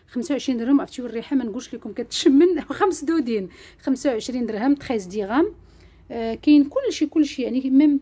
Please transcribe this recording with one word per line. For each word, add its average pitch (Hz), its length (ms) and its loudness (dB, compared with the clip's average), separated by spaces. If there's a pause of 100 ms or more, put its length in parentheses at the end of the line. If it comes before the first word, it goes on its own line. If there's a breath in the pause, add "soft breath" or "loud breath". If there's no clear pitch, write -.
خمسة 254 260 -6
وعشرين 254 260 -2
درهم. 262 220 2
عرفتي - 220 -8
الريحه 226 340 -6
ما 247 80 0
نقولش 233 300 -10
لكم 226 180 -12
كتشمن. 294 720 4
<laughs> - 140 -12
خمس 370 240 0
دودين. 240 440 -2 (300 loud breath)
خمسة 269 320 -2
وعشرين 240 360 -4
درهم، 220 280 0
تخيز 226 320 -4
درهم. 214 480 -2 (560 soft breath)
آه، 226 240 -6
كاين 294 300 4
كلشي، 453 420 -2
كلشي، 294 360 -2
يعني 254 280 -4
ميم، 285 320 4